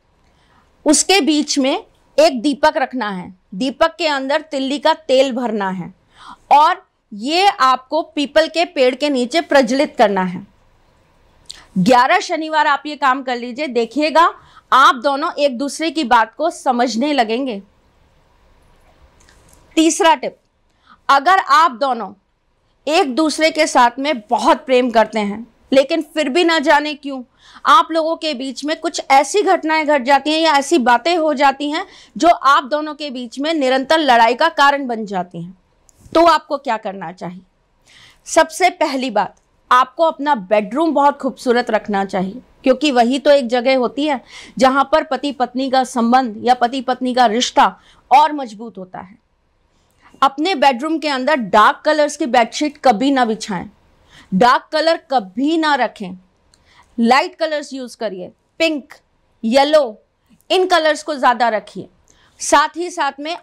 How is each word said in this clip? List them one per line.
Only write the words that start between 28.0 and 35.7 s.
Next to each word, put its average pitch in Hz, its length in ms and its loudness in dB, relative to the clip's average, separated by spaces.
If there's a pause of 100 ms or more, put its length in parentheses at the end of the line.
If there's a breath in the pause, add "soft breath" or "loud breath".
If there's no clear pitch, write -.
के 311 180 -4
बीच 269 300 -8
में 320 160 -4
कुछ - 300 -4
ऐसी 302 320 4
घटनाएं 311 440 0
घट 285 160 2
जाती 277 300 0
हैं 320 80 0
या 320 120 2
ऐसी 277 260 2
बातें 247 380 2
हो 311 180 0
जाती 277 360 0
हैं 359 160 -6 (300 loud breath)
जो 302 120 2
आप 302 360 4
दोनों 302 300 -6
के 294 160 -10
बीच 247 280 -12
में 302 160 -2
निरंतर 269 440 0
लड़ाई 240 360 4
का 302 140 0
कारण 285 380 2
बन 226 200 -6
जाती 180 360 -8
हैं। 185 160 -18 (560)